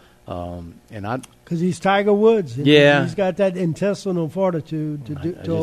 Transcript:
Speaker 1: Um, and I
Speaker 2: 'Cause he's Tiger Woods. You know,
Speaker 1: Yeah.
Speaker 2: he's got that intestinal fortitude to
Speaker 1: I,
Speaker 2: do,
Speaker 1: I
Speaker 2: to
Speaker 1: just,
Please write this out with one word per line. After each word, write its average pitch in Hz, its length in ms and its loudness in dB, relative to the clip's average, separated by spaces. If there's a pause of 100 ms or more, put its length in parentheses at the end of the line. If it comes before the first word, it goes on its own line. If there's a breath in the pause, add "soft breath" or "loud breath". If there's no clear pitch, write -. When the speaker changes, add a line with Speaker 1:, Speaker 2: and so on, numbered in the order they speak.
(280 soft breath)
Speaker 1:
Um, 87 480 -10 (140)
and 101 160 -12
I 123 140 -6 (260)
Speaker 2:
'Cause 170 140 -6
he's 180 200 -2
Tiger 202 340 2
Woods. 202 440 2
You 143 80 -2
know, 143 60 6
Speaker 1:
Yeah. 143 320 8
Speaker 2:
he's - 100 -4
got 185 240 -2
that 190 180 0
intestinal 180 720 -2
fortitude 156 800 -4
to 147 140 -8
Speaker 1:
I, - 20 -12
Speaker 2:
do, 160 80 -4
Speaker 1:
I - 40 -4
Speaker 2:
to - 120 -14
Speaker 1:
just, 165 40 -4 (120)